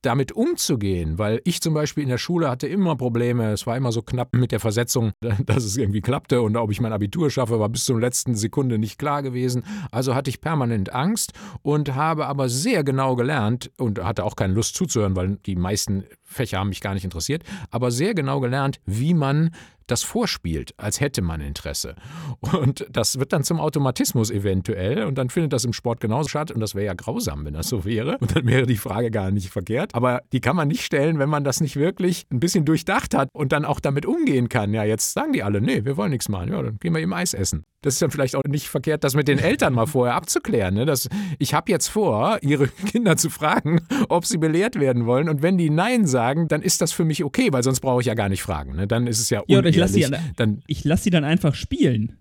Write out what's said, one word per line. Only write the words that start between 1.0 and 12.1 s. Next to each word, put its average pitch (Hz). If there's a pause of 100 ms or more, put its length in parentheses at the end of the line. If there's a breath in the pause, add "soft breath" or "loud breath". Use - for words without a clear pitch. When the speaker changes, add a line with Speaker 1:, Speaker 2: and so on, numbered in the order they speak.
Speaker 1:
weil 107
ich 175
zum 160
Beispiel 151
in 135
der 123
Schule 165
hatte 127
immer 170
Probleme, 120
es -
war 117
immer 131
so 113
knapp 123
mit 123
der 117
Versetzung, 113 (160)
<laughs> 101
dass 131
es 101
irgendwie 107
klappte 123
und 107
ob 113
ich 101
mein 113
Abitur 107
schaffe, 117
war 104
bis 120
zur 120
letzten 123
Sekunde 113
nicht 107
klar 147
gewesen. 123 (260 loud breath)
Also 127
hatte 135
ich -
permanent 120
Angst 180 (300 loud breath)
und 147
habe 156